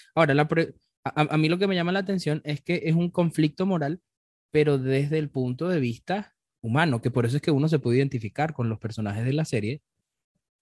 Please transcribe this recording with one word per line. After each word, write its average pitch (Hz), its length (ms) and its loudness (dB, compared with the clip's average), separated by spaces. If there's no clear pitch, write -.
Ahora, 156 180 4
la 151 140 4
pre-, 160 260 0
a, - 180 -2
a, 151 140 0
a - 20 2
mí 156 100 4
lo 175 120 0
que 196 80 2
me 196 80 0
llama 170 160 0
la 196 80 0
atención 180 440 -4
es 147 180 -6
que 175 240 -4
es 160 100 2
un 170 160 2
conflicto 170 560 0
moral, 165 340 -2
pero 151 280 4
desde 139 400 0
el 151 100 -4
punto 127 400 -4
de 180 100 0
vista 135 560 -4
humano, 123 400 2
que 123 100 0
por 123 140 2
eso 120 100 0
es 147 60 -2
que 175 100 0
uno 143 180 4
se 156 100 2
puede 123 180 2
identificar 135 560 -2
con 117 160 -4
los 110 100 -4
personajes 110 460 -6
de 131 80 0
la 156 120 -2
serie 117 360 -4